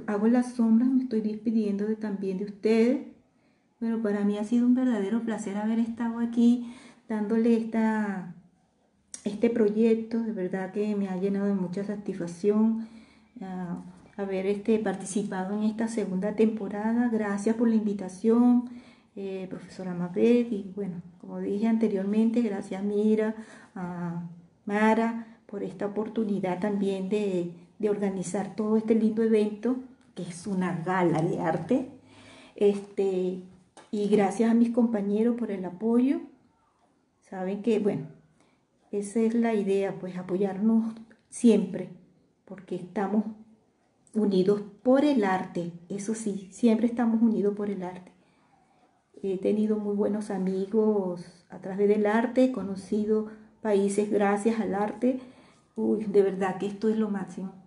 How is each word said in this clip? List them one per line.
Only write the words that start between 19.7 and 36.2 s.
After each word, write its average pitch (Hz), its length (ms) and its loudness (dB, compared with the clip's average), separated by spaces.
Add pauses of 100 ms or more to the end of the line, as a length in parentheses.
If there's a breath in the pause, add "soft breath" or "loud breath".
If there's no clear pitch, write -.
Mabel. 220 580 2
Y 196 240 -6
bueno, 180 260 -8 (180)
como 185 200 -12
dije 202 280 -2
anteriormente, 220 720 2
gracias, 196 420 -4
Mira, 214 520 2 (400 loud breath)
a 175 520 -6 (380)
Mara, 220 800 0
por 196 180 -8
esta 190 220 -6
oportunidad 202 720 -2
también 196 480 -2
de, 190 460 -2 (260 loud breath)
de 208 100 0
organizar 196 640 -4
todo 214 220 0
este 220 200 2
lindo 220 280 2
evento, 220 540 2 (360)
que 180 100 -10
es - 220 -12
una 180 380 -2
gala 175 380 2
de 180 180 -2
arte. 180 520 -2 (640 loud breath)
Este, 190 880 0 (460)
y 208 200 -2
gracias 208 420 4
a - 20 4
mis 233 180 4
compañeros 226 640 2
por 208 140 -4
el 185 120 -6
apoyo. 233 560 0 (1000)